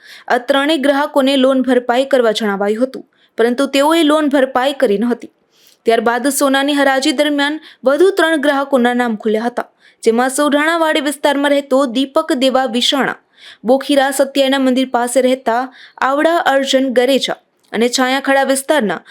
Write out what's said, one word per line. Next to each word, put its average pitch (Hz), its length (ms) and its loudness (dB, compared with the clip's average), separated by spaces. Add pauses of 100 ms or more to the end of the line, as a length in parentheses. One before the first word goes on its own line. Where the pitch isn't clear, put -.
(280)
આ 233 160 2
ત્રણેય 285 420 0
ગ્રાહકોને 285 500 0
લોન 262 260 2
ભરપાઈ 247 460 0
કરવા 240 260 2
જણાવાયું 208 540 -2
હતું, - 160 -10 (340)
પરંતુ 247 300 0
તેઓએ 285 360 2
લોન 302 280 2
ભરપાઈ 269 440 0
કરી 214 220 0
ન 214 80 -2
હતી. 240 240 -4 (560)
ત્યારબાદ 233 460 0
સોનાની 277 480 0
હરાજી 269 340 0
દરમિયાન 294 480 -2 (200)
વધુ 294 320 2
ત્રણ 320 300 0
ગ્રાહકોના 277 520 0
નામ 240 240 -2
ખુલ્યા 220 280 -2
હતા, 240 200 -8 (360)
જેમાં 247 340 0
સોઢાણાવાડી 302 680 0
વિસ્તારમાં 285 500 0
રહેતો 285 360 0
દીપક 277 480 -2
દેવા 262 320 2
વિશાણા, 240 500 -2 (400)
બોખીરા 269 520 0
સત્યાના 277 520 0
મંદિર 262 260 0
પાસે 247 300 0
રહેતા 254 400 0 (400)
આવડા 302 340 0 (120)
અર્જન 269 460 0
ગરેજા 247 460 0 (340)
અને 226 140 0
છાયાખડા 269 600 -2
વિસ્તારના 269 480 0 (160)